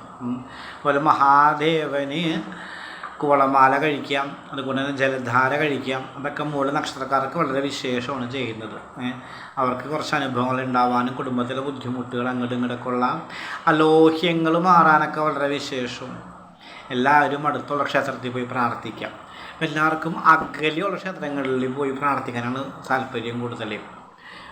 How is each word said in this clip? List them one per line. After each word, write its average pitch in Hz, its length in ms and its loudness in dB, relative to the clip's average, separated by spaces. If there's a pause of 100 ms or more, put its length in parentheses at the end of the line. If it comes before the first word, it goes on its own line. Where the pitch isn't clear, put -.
(220)
ഉം. 123 240 -6 (300)
അതുപോലെ 143 240 2
മഹാദേവന് 147 1400 4 (760)
കുവളമാല 135 600 6
കഴിക്കാം, 143 600 -2 (140)
അതുപോലെ 135 300 -4
തന്നെ 139 160 -4
ജലധാര 131 580 2
കഴിക്കാം, 131 600 -2
അതൊക്കെ 143 280 -6
മൂല 143 280 -2
നക്ഷത്രക്കാർക്ക് 135 640 -2
വളരെ 139 240 0
വിശേഷമാണ് 127 720 -4
ചെയ്യുന്നത്. 113 720 -8
ഏ, 123 80 -4 (460)
അവർക്ക് 127 320 -2
കുറച്ച് 156 260 -2
അനുഭവങ്ങൾ 127 460 0
ഉണ്ടാവാനും 123 520 2
കുടുംബത്തിലെ 127 480 -2
ബുദ്ധിമുട്ടുകൾ 123 680 -4
അങ്ങോട്ടും 123 260 -2
ഇങ്ങോട്ടൊക്കെ 123 340 -4
ഉള്ള 127 380 0 (400)
അലോഹ്യങ്ങൾ 160 880 6
മാറാനൊക്കെ 156 640 6
വളരെ 143 260 0
വിശേഷമാണ്. 127 720 -4 (680)
എല്ലാവരും 143 580 4
അടുത്തുള്ള 139 360 -2
ക്ഷേത്രത്തിൽ 127 460 -2
പോയി 123 140 -4
പ്രാർത്ഥിക്കാം. 117 840 -6 (340)
എല്ലാവർക്കും 156 580 0
അകലെയുള്ള 160 800 2
ക്ഷേത്രങ്ങളിൽ 143 720 -4
പോയി 135 200 -2
പ്രാർത്ഥിക്കാനാണ് 131 720 -2 (280)
താല്പര്യം 120 500 -4
കൂടുതൽ. 110 380 -6 (720)